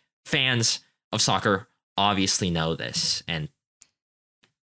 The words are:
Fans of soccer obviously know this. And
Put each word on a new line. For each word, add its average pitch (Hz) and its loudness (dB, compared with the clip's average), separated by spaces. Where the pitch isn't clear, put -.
Fans 131 0
of 110 -2
soccer 98 2
obviously 98 2
know 82 0
this. - -4
And 80 -4